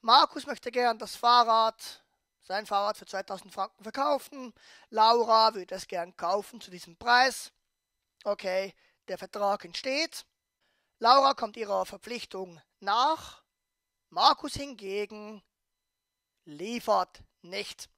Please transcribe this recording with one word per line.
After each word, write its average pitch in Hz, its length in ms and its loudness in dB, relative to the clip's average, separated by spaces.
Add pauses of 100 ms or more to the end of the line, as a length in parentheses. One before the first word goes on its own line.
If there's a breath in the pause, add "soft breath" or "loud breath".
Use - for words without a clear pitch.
Markus 269 460 4
möchte 247 240 -10
gern 240 280 0
das 214 160 -14
Fahrrad, 226 880 2 (380)
sein 202 240 -8
Fahrrad 208 320 -2
für - 80 -20
zweitausend 190 480 -12
Franken 190 300 -10
verkaufen. 269 720 -6 (340 soft breath)
Laura 220 640 4
würde 190 220 -10
es 190 140 -12
gern 175 280 -10
kaufen 196 460 -4
zu - 80 -20
diesem 175 260 -20
Preis. 247 560 2 (720)
Okay, 196 500 -4 (340)
der 185 100 -10
Vertrag 202 480 -4
entsteht. 277 580 -6 (760)
Laura 269 340 6
kommt 220 240 -8
ihrer 202 260 -4
Verpflichtung 190 760 -14 (200)
nach. 240 680 -2 (640)
Markus 269 460 2
hingegen 208 920 -10 (1040)
liefert 190 760 -4 (200)
nicht. - 560 -14